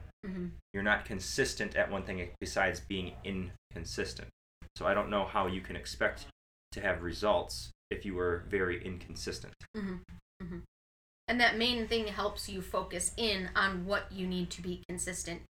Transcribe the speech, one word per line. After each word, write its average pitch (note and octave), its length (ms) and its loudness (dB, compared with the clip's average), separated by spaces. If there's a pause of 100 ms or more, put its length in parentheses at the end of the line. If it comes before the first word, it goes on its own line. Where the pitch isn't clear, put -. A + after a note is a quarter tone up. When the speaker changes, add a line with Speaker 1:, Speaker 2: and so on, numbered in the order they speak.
(260)
Speaker 1:
Mm-hmm. F#3 220 -4 (260)
Speaker 2:
You're G2 100 0
not - 200 4
consistent G#2+ 720 0
at G2+ 160 4
one G2 120 0
thing F#2 260 -4 (100)
besides F#2 400 2
being F#2 340 -4 (100)
inconsistent. - 1040 -4 (480)
So - 80 -2
I F#2+ 80 6
don't G2+ 160 4
know G2+ 160 4
how F#2+ 220 2
you F#2 140 0
can F2+ 140 -6
expect - 520 -2 (460)
to - 80 -4
have F2+ 200 2
results F2 680 2 (180)
if - 160 -4
you F#2+ 100 -2
were F2 320 2
very F2+ 360 2
inconsistent. - 680 -6 (220)
Speaker 1:
Mm-hmm. G3 200 -2 (480)
Mm-hmm. F3 160 -8 (720)
And A#3+ 80 2
that A3+ 180 6
main A#3 300 2
thing A3+ 200 2
helps G3+ 420 -2
you F#3+ 120 -4
focus - 540 -2
in G3 400 0
on G3 300 4
what G3+ 260 0
you F#3+ 160 -2
need F3+ 220 0
to - 120 -8
be F3 280 -4
consistent F3 640 -4